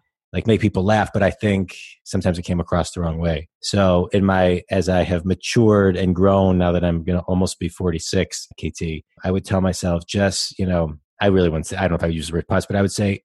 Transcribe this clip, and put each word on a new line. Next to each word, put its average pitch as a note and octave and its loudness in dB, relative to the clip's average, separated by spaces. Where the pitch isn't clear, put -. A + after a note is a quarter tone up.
like, F2 -4
make A2 4
people F#2+ 0
laugh. G#2+ 2
But G2 0
I F#2+ 4
think F#2+ -2
sometimes F2+ -2
it F2 -8
came F2 -2
across E2+ -2
the F2+ -8
wrong E2 -4
way. E2 -4
So F#2 2
in G2 2
my, F#2 2
as F#2 0
I F2+ 2
have E2 -2
matured G2+ 2
and F#2 0
grown, F#2+ 4
now F2 2
that F2 0
I'm E2+ 0
gonna F2+ -2
almost F#2 -2
be F2+ -6
forty-six, F2+ -4
K D#2 -8
T, D#2+ -8
I F#2 -4
would F#2 -2
tell F#2+ -2
myself, F2+ -2
just, - -2
you G2 -2
know, E2+ -2
I G#2 0
really F#2 4
wouldn't D#2 -2
say, F#2+ -10
I F#2+ -2
don't F2 0
know E2 -2
if E2+ -2
I E2+ 0
use D#2+ -4
the E2 -10
word D#2+ -4
putz, F#2+ -2
but G2+ -4
I G2+ 2
would G2 0
say, G2 -2